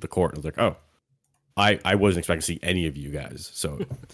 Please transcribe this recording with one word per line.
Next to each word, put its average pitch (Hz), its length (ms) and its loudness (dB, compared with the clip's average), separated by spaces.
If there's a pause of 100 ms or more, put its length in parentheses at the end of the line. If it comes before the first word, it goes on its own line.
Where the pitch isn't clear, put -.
the - 80 -10
court. - 260 0
I 76 40 -10
was 73 60 -10
like, 78 140 -8
"Oh, 113 180 2 (800)
I, 101 280 4
I 95 100 4
wasn't 98 300 6
expecting 85 160 -2
to - 60 -4
see 85 160 -4
any 90 240 0
of 71 100 -4
you 71 140 -10
guys." 71 440 -10
So, - 240 -6 (360)